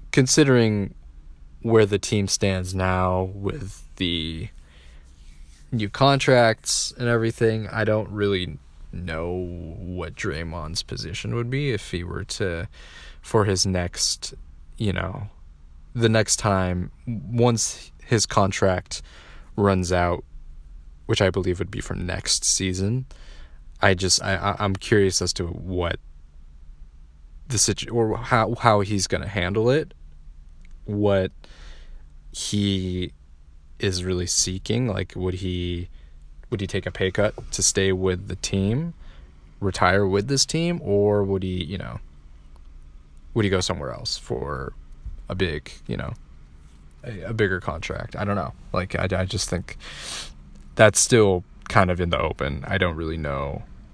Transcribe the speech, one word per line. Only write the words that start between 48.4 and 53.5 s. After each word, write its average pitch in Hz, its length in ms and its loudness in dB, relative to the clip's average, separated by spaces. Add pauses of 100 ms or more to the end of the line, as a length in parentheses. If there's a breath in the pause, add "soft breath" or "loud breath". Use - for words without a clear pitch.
Like, 92 220 -2
I, 92 280 0
I 95 40 2
just - 240 -4
think - 280 -4 (1000 loud breath)
that's 107 240 8
still 98 440 6 (260)
kind 95 200 4
of 87 100 0
in 87 120 2
the 78 80 2
open. 71 480 -2
I 92 100 0
don't 87 180 2
really 80 220 -4
know. 71 460 -4 (300)